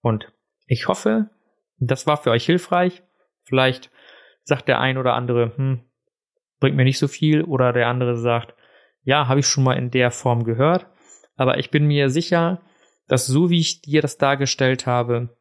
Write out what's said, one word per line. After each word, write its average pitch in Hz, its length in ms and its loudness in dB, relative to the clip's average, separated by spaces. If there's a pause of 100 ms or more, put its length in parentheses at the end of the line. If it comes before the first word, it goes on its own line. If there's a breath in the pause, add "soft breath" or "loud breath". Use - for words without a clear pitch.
Und 110 320 -2 (340)
ich 120 200 -2
hoffe, 214 440 0 (480)
das 131 280 -4
war 151 100 2
für 131 140 -2
euch 117 160 0
hilfreich. 180 560 0 (400)
Vielleicht 131 480 0 (540 soft breath)
sagt - 240 -2
der 127 120 2
ein 131 180 0
oder 127 160 0
andere, 120 420 -2
„Hm, 131 240 -2 (800)
bringt 139 180 2
mir 131 80 4
nicht 131 140 2
so 143 100 0
viel.“ 151 340 0
Oder 127 300 0
der 120 160 0
andere 123 280 -2
sagt, 117 380 -2 (480 soft breath)
„Ja, 139 260 0
habe 135 120 2
ich 135 60 2
schon 135 180 0
mal 131 120 2
in 123 140 -4
der 123 200 2
Form 120 340 -2
gehört.“ 135 420 0 (500 soft breath)
Aber 127 220 0
ich - 120 -8
bin 151 160 2
mir 143 220 2
sicher, 170 540 -2 (460 soft breath)
dass 127 180 0
so 156 240 2
wie 170 100 2
ich - 220 -4
dir 147 180 0
das 147 160 -4
dargestellt 135 680 -2
habe 120 540 -2